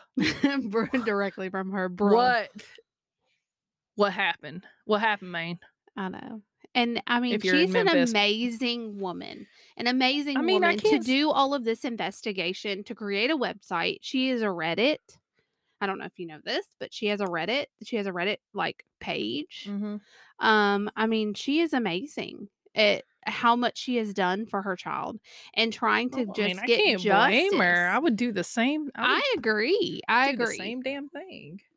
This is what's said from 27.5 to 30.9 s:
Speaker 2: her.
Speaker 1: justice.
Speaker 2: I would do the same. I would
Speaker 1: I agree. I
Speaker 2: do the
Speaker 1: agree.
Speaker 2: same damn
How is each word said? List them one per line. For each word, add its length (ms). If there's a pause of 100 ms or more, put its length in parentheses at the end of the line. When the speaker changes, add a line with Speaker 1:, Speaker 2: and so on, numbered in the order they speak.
Speaker 2:
her. 0 (280)
Speaker 1:
justice. 80
Speaker 2:
I 40
would 180
do 160
the 120
same. 500
I 80 (120)
would 40
Speaker 1:
I 180
agree. 720
I 220
Speaker 2:
do 60
the 80
Speaker 1:
agree. 120
Speaker 2:
same 260
damn 260